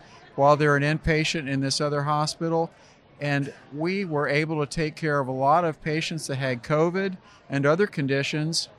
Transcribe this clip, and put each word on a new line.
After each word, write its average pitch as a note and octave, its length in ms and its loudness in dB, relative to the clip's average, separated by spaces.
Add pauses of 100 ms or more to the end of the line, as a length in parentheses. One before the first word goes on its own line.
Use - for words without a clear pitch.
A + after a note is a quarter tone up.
(360)
while C#3+ 220 6
they're D3 180 4
an C#3+ 80 2
inpatient D#3 640 0
in C3+ 140 0
this C3+ 180 0
other D3 240 -2
hospital. E3 680 -2 (520)
And C#3+ 320 -2 (200)
we F3+ 300 -2
were D3 240 -2
able D3+ 380 0
to - 40 -6
take D#3 260 -4
care D3+ 240 0
of C3 100 -2
a C3 40 -6
lot C#3 300 4
of D#3+ 180 -2
patients D#3+ 460 -4
that C#3 80 -4
had B2+ 280 -4
covid F3 540 0 (320)
and C#3 160 0
other F3 220 2
conditions D3+ 800 -2 (120)